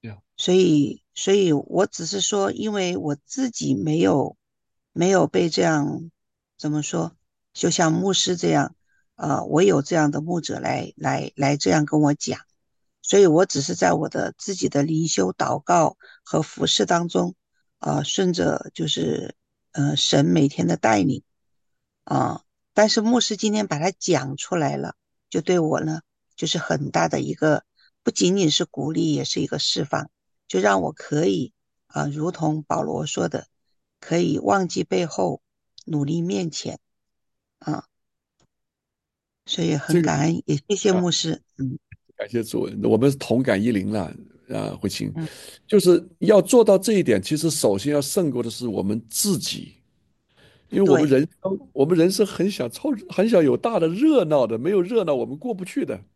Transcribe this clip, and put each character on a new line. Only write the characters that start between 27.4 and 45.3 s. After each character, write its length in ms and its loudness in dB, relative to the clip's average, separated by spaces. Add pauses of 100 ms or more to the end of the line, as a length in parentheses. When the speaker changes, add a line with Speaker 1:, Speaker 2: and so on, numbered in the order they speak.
Speaker 2:
不 80 0
仅 260 2
仅 140 2
是 140 0
鼓 260 -8
励， 220 0
也 100 -2
是 160 -4
一 80 -2
个 100 -6
释 280 -4
放， 260 -6 (380)
就 100 -2
让 220 2
我 100 -4
可 340 -2
以， 280 -2 (340)
啊， 200 -4
如 220 -4
同 340 -2
保 180 -4
罗 240 -4
说 240 -4
的， 180 -8 (540)
可 180 -2
以 180 0
忘 300 0
记 160 -4
背 220 -2
后， 360 -4 (440)
努 180 -2
力 180 -2
面 300 -4
前， 260 -10 (840)
啊。 260 -8 (1600)
所 180 -4
以 140 0
很 240 2
感 180 0
恩， 160 0
Speaker 1:
这 60 -6
个 40 -20
Speaker 2:
也 220 -2
谢 80 0
谢 160 0
牧 180 0
师， 220 -2
Speaker 1:
啊， 80 -6 (200)
Speaker 2:
嗯。 200 -6 (380)
Speaker 1:
感 100 -8
谢 160 -4
主， 240 -4 (140)
我 160 4
们 140 4
是 40 -4
同 280 0
感 180 2
一 100 2
灵 200 -2
了， 200 -4 (380)
啊， 320 -6
慧 80 -2
清。 260 -6
Speaker 2:
嗯。 120 -6 (400)